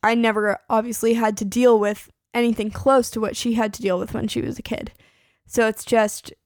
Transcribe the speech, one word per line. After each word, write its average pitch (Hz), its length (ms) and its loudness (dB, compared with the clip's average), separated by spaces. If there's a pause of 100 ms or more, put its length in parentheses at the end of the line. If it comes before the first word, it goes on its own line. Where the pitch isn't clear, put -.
I 220 120 2
never 214 440 0 (120)
obviously 226 440 0
had 220 240 0
to 220 60 -4
deal 226 360 4
with 208 280 -4 (240)
anything 233 380 0
close 262 400 2
to 220 100 -6
what 214 160 -4
she 240 180 -2
had 214 200 0
to - 80 -14
deal 185 160 0
with 196 160 -6
when - 140 -4
she - 120 -4
was - 180 -6
a - 40 -14
kid. - 300 -8 (540)
So 233 200 0
it's 220 180 -4
just - 480 0 (140)